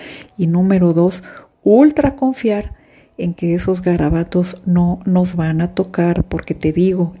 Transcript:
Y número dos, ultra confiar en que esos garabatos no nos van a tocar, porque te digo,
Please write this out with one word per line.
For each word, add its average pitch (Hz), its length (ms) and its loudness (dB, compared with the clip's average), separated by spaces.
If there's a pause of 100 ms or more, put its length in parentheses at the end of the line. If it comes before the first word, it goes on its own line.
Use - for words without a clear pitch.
(360)
Y 175 120 0
número 180 440 2
dos, 175 300 0 (400)
ultra 277 540 4
confiar 233 600 -2 (440)
en 175 140 -4
que 170 200 -2
esos 180 280 -2
garabatos 175 840 -2
no 175 400 0
nos 180 300 0
van 160 260 -2
a 175 140 -4
tocar, 175 480 0
porque - 320 -6
te - 180 -2
digo, 180 480 0